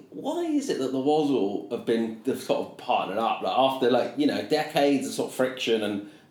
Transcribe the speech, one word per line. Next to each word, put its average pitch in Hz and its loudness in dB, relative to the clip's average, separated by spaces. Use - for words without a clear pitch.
why 330 -4
is 294 0
it 139 -2
that 131 -2
the 135 -2
Wazzle 131 2
have 113 -6
been, 113 0
they've 127 -2
sort - -2
of - -18
partnered 95 0
up, 107 0
like, 95 -2
after, 127 4
like, 123 2
you 147 2
know, 104 0
decades 143 2
of 110 -6
sort 120 -4
of - -14
friction 117 0
and, 101 -4